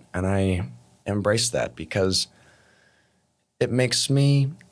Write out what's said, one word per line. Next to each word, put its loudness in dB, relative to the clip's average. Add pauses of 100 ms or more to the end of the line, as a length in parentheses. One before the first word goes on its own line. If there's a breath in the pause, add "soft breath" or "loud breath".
(140)
and -2
I 0 (360)
embrace 0
that -4
because -2 (1300 soft breath)
it 0
makes 0
me 2 (180)